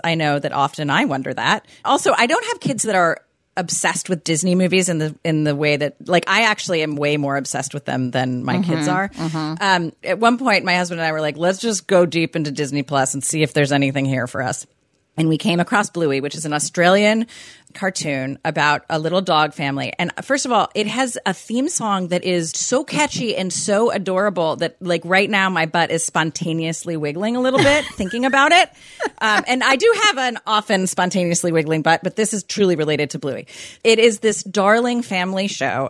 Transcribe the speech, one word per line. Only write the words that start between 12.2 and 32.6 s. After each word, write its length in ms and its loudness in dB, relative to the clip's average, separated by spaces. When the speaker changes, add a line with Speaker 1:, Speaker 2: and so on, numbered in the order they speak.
Speaker 1:
into 160 -2
Disney 320 -2
Plus 300 0
and 100 -6
see 180 0
if 100 0
there's 200 2
anything 320 0
here 240 -2
for 140 -6
us." 220 -6
And 120 2
we 100 2
came 200 0
across 320 0
Bluey, 300 0
which 160 -6
is 80 -8
an 80 -6
Australian 760 2
cartoon 720 -4
about 460 0
a 80 0
little 220 0
dog 340 2
family. 420 -4
And 140 -2
first 220 -2
of 60 -4
all, 240 2
it 140 -2
has 360 -4
a 80 0
theme 360 -4
song 400 -2
that 160 -2
is 260 -2
so 320 -2
catchy 540 -2
and 160 -4
so 400 0
adorable 640 0
that, 240 -4
like, 240 -2
right 260 2
now 200 4
my 160 0
butt 260 0
is 120 0
spontaneously 920 -2
wiggling 400 -4
a 40 -2
little 200 2
bit 240 4
<laughs> 100 -12
thinking 300 -4
about 260 4
it. 200 6
Um, 280 2
and 160 0
I 140 4
do 160 6
have 140 2
an 200 -2
often 400 2
spontaneously 640 0
wiggling 300 2
butt, 200 4
but 140 -6
this 180 0
is 80 -4
truly 320 2